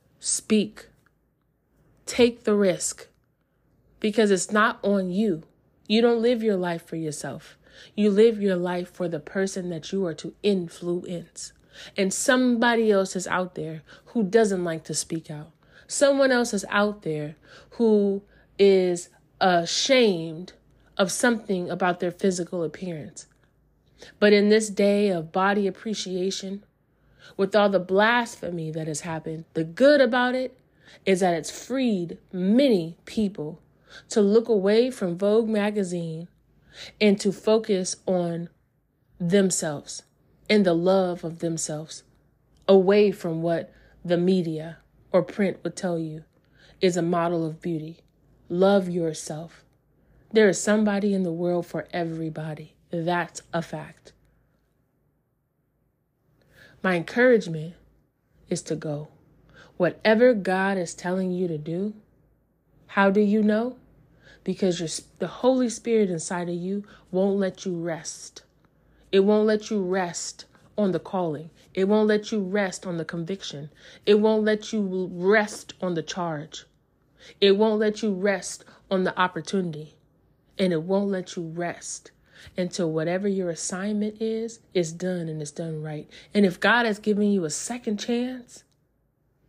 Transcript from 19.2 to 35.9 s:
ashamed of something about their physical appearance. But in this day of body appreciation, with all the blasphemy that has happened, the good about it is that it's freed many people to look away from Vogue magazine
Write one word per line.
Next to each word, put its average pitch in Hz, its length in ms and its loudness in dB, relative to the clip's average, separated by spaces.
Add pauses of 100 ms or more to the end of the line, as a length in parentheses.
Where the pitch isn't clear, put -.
ashamed 180 1160 2 (440)
of 190 140 0
something 214 580 0
about 180 300 -2
their 180 120 -2
physical 180 520 -2
appearance. 160 640 -10 (920)
But 208 140 8
in 208 160 6
this 214 200 4
day 202 400 2
of 165 220 -4
body 196 360 0
appreciation, 190 960 -6 (720)
with 196 200 -2
all 208 140 6
the 196 100 2
blasphemy 190 920 0
that 156 160 -6
has 151 140 -6
happened, 160 520 -10
the 165 100 -2
good 262 380 6
about 247 340 2
it 254 220 -6 (480)
is 190 140 4
that 180 160 2
it's - 300 -10
freed 214 520 -2 (140)
many 190 760 2
people 190 560 -6 (480)
to 220 120 2
look 214 280 4
away 214 400 4
from 180 280 -4
Vogue 214 300 2
magazine 180 800 -4 (720)